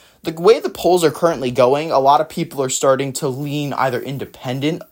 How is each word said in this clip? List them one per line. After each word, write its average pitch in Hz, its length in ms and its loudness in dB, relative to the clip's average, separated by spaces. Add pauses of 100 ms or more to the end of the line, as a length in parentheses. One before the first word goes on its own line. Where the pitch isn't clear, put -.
(240)
the 170 100 -6
way 196 260 6
the 359 100 -4
polls 175 360 2
are 147 60 2
currently 143 380 -2
going, 131 440 2
a 135 60 4
lot 139 200 6
of 156 80 -2
people 156 340 -6
are 131 80 -2
starting 135 440 0
to 147 160 -6
lean 143 420 -6
either 127 300 -2
independent 135 920 -6